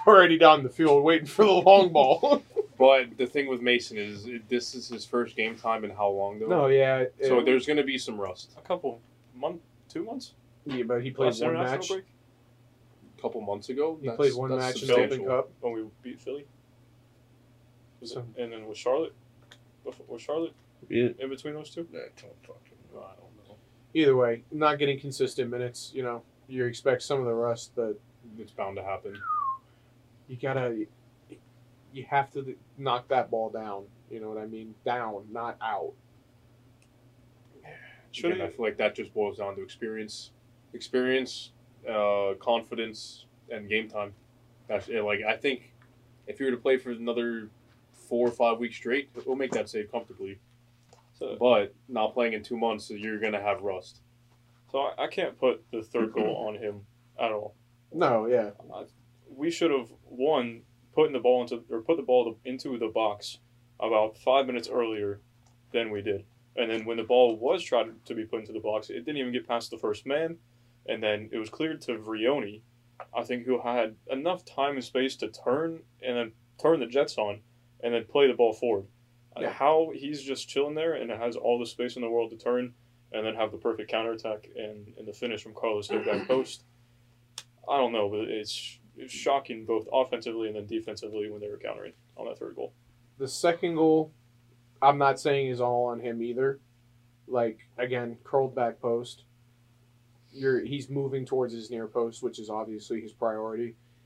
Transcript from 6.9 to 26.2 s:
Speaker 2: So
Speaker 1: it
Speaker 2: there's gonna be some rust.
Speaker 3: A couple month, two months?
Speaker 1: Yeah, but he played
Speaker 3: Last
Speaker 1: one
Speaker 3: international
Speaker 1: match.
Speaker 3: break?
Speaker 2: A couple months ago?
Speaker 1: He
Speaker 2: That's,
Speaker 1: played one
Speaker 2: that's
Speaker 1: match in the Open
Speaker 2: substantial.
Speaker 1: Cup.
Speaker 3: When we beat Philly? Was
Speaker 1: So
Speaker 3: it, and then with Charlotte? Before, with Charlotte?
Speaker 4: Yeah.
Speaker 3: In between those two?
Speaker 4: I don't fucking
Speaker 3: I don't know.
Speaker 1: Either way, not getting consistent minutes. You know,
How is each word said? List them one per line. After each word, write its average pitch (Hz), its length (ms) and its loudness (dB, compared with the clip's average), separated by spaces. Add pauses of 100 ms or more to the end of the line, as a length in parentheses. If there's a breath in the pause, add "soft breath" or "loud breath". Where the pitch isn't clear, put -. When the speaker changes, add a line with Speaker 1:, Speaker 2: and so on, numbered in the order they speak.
Speaker 2:
So 131 160 4
Speaker 1:
it 127 80 2
Speaker 2:
there's 127 180 4
gonna 147 180 2
be 131 140 -2
some 110 240 -8
rust. - 380 -8
Speaker 3:
A - 20 -20
couple 127 400 -6 (340)
month, 160 280 -8 (260)
two 170 160 -8
months? 240 300 -12 (320)
Speaker 1:
Yeah, 131 160 -4
but 120 200 0
he 131 80 -6
played 131 180 2
Speaker 3:
Last 113 120 -2
Speaker 1:
one - 120 0
Speaker 3:
international 127 260 -2
Speaker 1:
match. 180 100 -6
Speaker 3:
break? 190 160 -6 (1120)
Speaker 2:
A - 60 -16
couple 117 180 -4
months 104 300 -6
ago? 151 280 -2
Speaker 1:
He 139 100 -6
Speaker 2:
That's, 113 100 -4
Speaker 1:
played 139 160 4
one 127 160 -2
Speaker 2:
that's 127 240 0
Speaker 1:
match - 80 -6
in 135 60 -4
the 123 40 6
Open 123 160 6
Speaker 2:
substantial. 127 280 0
Speaker 1:
Cup. - 140 -2 (100)
Speaker 3:
When 120 120 -4
we 110 120 -6 (180)
beat 123 180 -14
Philly? 143 240 -10 (1600)
Was 117 100 -14
Speaker 1:
So 123 140 -10 (100)
Speaker 3:
it, 127 60 -8
and 117 100 -8
then 110 140 -14
with 107 100 -12
Charlotte? 147 380 -2 (680)
Before, - 240 -12
with 120 140 -14
Charlotte? 160 320 -4 (380)
Speaker 4:
Yeah. 120 180 2 (100)
Speaker 3:
In 135 120 -8
between 147 240 -10
those 151 160 -14
two? 170 240 -12
Speaker 4:
I - 20 -12 (240)
don't - 220 -20
fucking - 340 -20 (180)
Speaker 3:
I 110 40 -16
don't - 500 -20
know. - 80 -20 (380)
Speaker 1:
Either 147 200 8
way, 120 380 2
not 151 260 2
getting 139 220 0
consistent 131 500 -2
minutes. 123 440 -8
You 131 80 -6
know, 120 200 -6 (240)